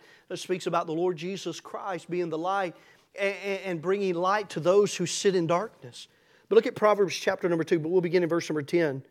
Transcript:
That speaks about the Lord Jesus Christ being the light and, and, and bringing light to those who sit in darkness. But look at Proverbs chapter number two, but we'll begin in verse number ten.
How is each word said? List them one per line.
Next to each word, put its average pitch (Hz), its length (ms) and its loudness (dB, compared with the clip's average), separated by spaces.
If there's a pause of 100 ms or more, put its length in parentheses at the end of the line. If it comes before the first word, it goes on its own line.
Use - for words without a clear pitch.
(280)
That 185 80 -8
speaks 180 320 -6
about 170 180 0
the 160 80 -6
Lord 175 220 -2
Jesus 175 460 -8
Christ - 480 -10
being 175 200 -4
the 156 80 -4
light 185 380 -2 (440)
and, 196 240 -2
and, 196 200 -4
and 175 180 -4
bringing 190 320 0
light 185 380 0
to - 80 -6
those 190 360 4
who 180 100 -2
sit 190 300 0
in 170 120 2
darkness. 170 600 -4 (400)
But 190 80 0
look 226 120 8
at 240 80 -4
Proverbs 208 400 4
chapter 190 340 -2
number 165 140 2
two, 175 160 2
but 151 100 -4
we'll 185 120 4
begin 175 220 2
in 165 60 0
verse 165 200 0
number 151 120 -2
ten. 143 500 0